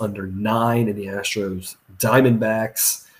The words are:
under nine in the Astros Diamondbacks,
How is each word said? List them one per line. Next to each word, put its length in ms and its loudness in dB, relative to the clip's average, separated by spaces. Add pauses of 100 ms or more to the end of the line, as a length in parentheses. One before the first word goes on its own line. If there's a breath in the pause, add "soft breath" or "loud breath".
under 240 -4
nine 600 0
in 80 -2
the 100 -6
Astros 720 -6 (240)
Diamondbacks, 1080 2 (140)